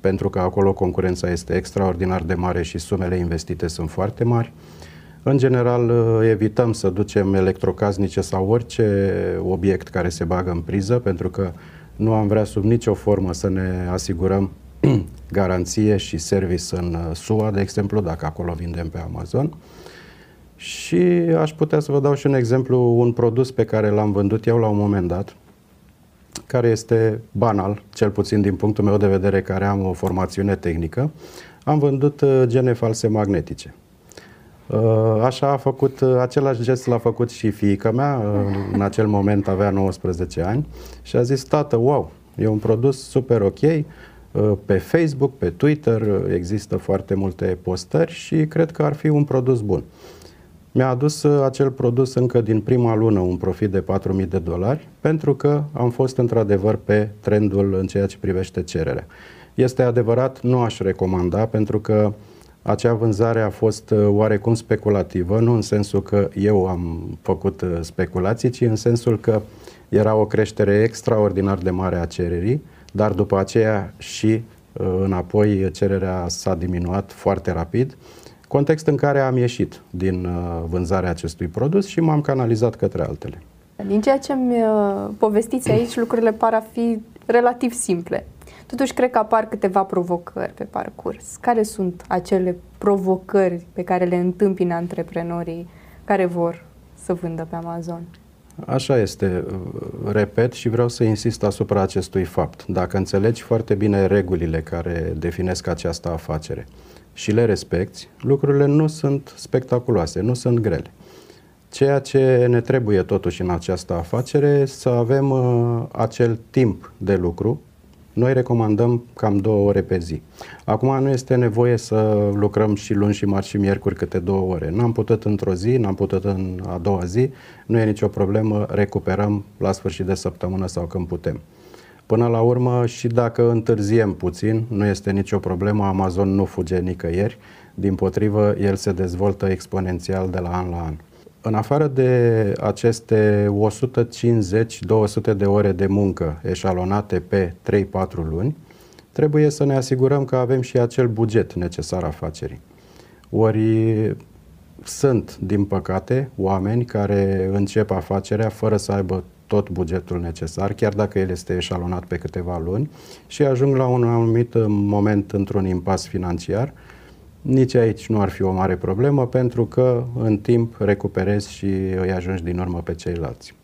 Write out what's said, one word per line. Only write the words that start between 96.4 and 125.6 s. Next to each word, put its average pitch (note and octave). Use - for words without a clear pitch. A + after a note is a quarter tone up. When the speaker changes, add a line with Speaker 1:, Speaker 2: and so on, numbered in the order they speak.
Speaker 2:
să -
vândă E3
pe E3+
Amazon? E3+
Speaker 1:
Așa C3
este, F#2+
repet, G#2
și -
vreau A#2
să A#2
insist A2
asupra G2+
acestui F#2+
fapt. E2
Dacă F2+
înțelegi G2
foarte A2+
bine G2
regulile F2+
care E2
definesc F2
această E2+
afacere D#2+
și -
le A2+
respecti, -
lucrurile C#3+
nu D3+
sunt C#3+
spectaculoase, A2+
nu A#2
sunt A#2+
grele. G2+
Ceea C#3
ce C3
ne A#2+
trebuie G#2+
totuși F#2
în F#2
această F2
afacere, C#3
să C3
avem, B2+
uh, A#2+
acel A2+
timp -
de G2
lucru. F2+
Noi B2
recomandăm A#2+
cam G2+
două G2+
ore G2
pe F#2+
zi. E2
Acum C3
nu C3+
este C3
nevoie A#2+
să G#2+
lucrăm G#2
și G2+
luni G2+
și G#2
marți G2
și -
miercuri G2
câte F2
două F#2
ore. D#2
N-am A#2
putut A2
într-o G2+
zi, G#2+